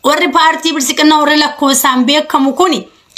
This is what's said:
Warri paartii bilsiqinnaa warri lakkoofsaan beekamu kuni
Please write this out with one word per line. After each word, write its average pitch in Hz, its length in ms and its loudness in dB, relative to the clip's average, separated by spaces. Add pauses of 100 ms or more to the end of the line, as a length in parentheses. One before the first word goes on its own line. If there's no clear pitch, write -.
Warri 294 240 0
paartii 320 440 0
bilsiqinnaa 302 480 0
warri 294 180 2
lakkoofsaan 269 680 0
beekamu 285 480 0
kuni 294 360 -2 (300)